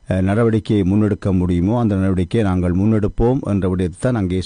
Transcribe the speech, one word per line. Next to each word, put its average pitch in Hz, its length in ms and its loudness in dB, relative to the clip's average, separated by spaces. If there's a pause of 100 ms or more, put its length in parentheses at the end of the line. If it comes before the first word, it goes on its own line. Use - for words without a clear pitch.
அஹ், 92 120 0
நடவடிக்கையை 104 720 0
முன்னெடுக்க 104 400 0
முடியுமோ, 90 480 0
அந்த 104 140 0
நடவடிக்கையை 95 480 0
நாங்கள் 90 320 0
முன்னெடுப்போம் 110 680 0
என்ற 98 280 -2
விடயத்தை 90 320 -2
தான் 127 140 -2
அங்கே 92 320 -2